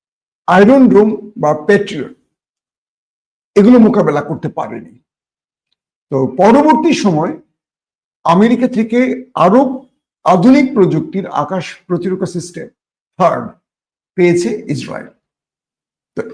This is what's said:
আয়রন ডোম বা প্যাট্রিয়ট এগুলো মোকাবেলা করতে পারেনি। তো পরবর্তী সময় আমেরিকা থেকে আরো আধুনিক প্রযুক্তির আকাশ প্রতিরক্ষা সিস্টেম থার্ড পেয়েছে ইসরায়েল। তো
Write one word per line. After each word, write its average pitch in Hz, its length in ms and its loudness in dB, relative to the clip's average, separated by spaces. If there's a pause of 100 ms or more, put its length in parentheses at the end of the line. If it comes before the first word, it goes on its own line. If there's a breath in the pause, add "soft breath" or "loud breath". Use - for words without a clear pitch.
(460)
আয়রন 208 420 4
ডোম 214 480 0
বা 151 180 -2
প্যাট্রিয়ট 151 640 -4 (1400)
এগুলো 226 220 6
মোকাবেলা 170 440 2
করতে 147 260 -10
পারেনি। 117 500 -12 (1120)
তো 135 160 -2
পরবর্তী 294 680 2
সময় 180 480 -2 (840)
আমেরিকা 220 440 2
থেকে 247 680 -4
আরো 233 520 0 (380)
আধুনিক 240 500 2
প্রযুক্তির 175 520 -2
আকাশ 156 500 -8 (100)
প্রতিরক্ষা 180 400 -6
সিস্টেম 165 420 -14 (500)
থার্ড 135 320 -2 (640)
পেয়েছে 175 520 0
ইসরায়েল। - 400 -10 (1120)
তো - 60 -8 (100)